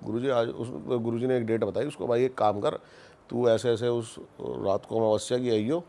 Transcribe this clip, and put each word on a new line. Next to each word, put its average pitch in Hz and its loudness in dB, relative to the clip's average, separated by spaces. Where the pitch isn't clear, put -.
"गुरुजी 120 -4
आज", 120 2
उस, - -6
गुरुजी 117 -2
ने 127 2
एक 117 0
डेट 110 0
बताई 101 0
उसको, 95 -6
"भाई 120 2
एक 127 -2
काम 104 2
कर, 101 0
तू 117 2
ऐसे 113 4
ऐसे 117 2
उस 117 -2
रात 101 -2
को 110 -4
अमावस्या 110 2
की 127 -2
आइयो 117 0